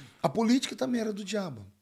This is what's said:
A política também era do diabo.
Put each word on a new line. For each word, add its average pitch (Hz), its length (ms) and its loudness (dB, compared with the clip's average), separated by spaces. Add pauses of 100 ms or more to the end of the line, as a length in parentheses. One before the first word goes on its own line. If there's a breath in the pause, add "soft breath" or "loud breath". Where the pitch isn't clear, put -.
(240 loud breath)
A 139 60 4
política 226 440 2
também 247 280 0
era 220 100 -2
do 202 140 -6
diabo. 180 400 -4 (160)